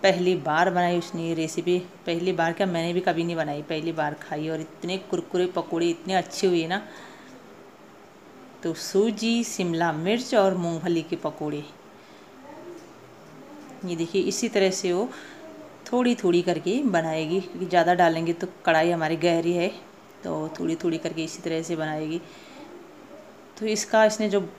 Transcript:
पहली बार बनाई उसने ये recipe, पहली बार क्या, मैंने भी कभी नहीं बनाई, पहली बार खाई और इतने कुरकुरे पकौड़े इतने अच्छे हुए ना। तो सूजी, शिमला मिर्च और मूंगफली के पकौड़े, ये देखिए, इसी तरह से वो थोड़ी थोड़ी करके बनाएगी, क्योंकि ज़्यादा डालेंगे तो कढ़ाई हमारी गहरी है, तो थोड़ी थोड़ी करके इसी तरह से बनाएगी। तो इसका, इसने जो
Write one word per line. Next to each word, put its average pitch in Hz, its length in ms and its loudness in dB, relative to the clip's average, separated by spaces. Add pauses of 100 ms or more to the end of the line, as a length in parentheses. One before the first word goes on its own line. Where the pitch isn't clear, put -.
पहली 180 320 4
बार 160 340 4
बनाई 175 280 2
उसने 170 300 -4
ये 165 60 0
recipe, 165 460 0
पहली 175 520 -4
बार 165 220 2
क्या, 196 140 0
मैंने 170 260 0
भी 180 60 2
कभी 170 240 0
नहीं 170 120 -2
बनाई, 151 260 -2
पहली 156 300 -4
बार 151 220 0
खाई 156 360 -6
और 156 120 -4
इतने 175 360 -6
कुरकुरे 180 480 -2
पकौड़े 170 440 -2
इतने 175 240 -4
अच्छे 190 340 0
हुए 170 200 2
ना। 190 140 -2 (1800)
तो 165 100 -2
सूजी, 226 680 2
शिमला 170 480 0
मिर्च 208 440 -2
और 196 200 6
मूंगफली 170 460 0
के 165 140 -4
पकौड़े, 151 480 -6 (2250)
ये 175 100 -4
देखिए, 165 260 0
इसी 208 280 0
तरह 196 200 4
से 185 240 0
वो 214 160 0 (840)
थोड़ी 247 240 4
थोड़ी 175 260 4
करके 180 420 0
बनाएगी, 160 560 2
क्योंकि 185 260 -6
ज़्यादा 175 280 4
डालेंगे 165 400 4
तो 175 140 -4 (180)
कढ़ाई 165 240 6
हमारी 165 260 0
गहरी 165 380 2
है, 175 180 0 (520)
तो 156 260 -4 (100)
थोड़ी 165 160 0
थोड़ी 160 220 -2
करके 160 260 -4
इसी - 160 -10
तरह 160 220 -2
से 165 140 -4
बनाएगी। 156 460 -4 (1400)
तो 214 60 -4
इसका, 220 400 4
इसने 214 240 2
जो 185 300 2